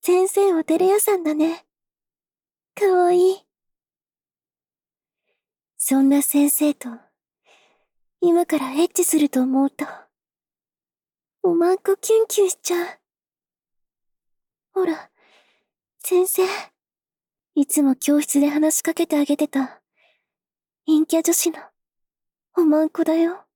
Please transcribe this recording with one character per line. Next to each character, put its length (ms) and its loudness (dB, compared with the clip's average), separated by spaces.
先 240 2
生 260 2
お 100 -2
照 140 -2
れ 100 2
屋 120 2
さ 160 0
ん 80 -4
だ 100 -2
ね。 320 -2
か 100 -2
わ 280 4
い 180 4
い。 160 -8
そ 240 0
ん 80 4
な 120 4
先 280 0
生 240 0
と、 160 -12
今 260 2
か 140 -2
ら 140 -8
エ 120 0
ッ 60 -4
チ 120 -4
す 140 -2
る 120 2
と 120 -2
思 240 0
う 60 0
と、 140 -12
お 120 2
ま 180 2
ん 40 -2
こ 200 0
キ 160 -2
ュ 100 4
ン 40 -4
キ 140 -2
ュ 40 4
ン 40 0
し 120 -8
ち 120 -6
ゃ 220 -6
う。 40 -20
ほ 120 -2
ら、 240 -6
先 280 0
生。 160 -2
い 100 2
つ 180 -2
も 120 2
教 260 0
室 180 -2
で 100 2
話 280 0
し 40 -6
か 120 -4
け 140 -2
て 100 -2
あ 60 2
げ 140 -2
て 100 -2
た、 340 -6
陰 200 2
キ 120 0
ャ 40 0
女 100 0
子 200 -2
の、 80 -14
お 40 2
ま 220 2
ん 60 -2
こ 140 -4
だ 120 0
よ。 300 -2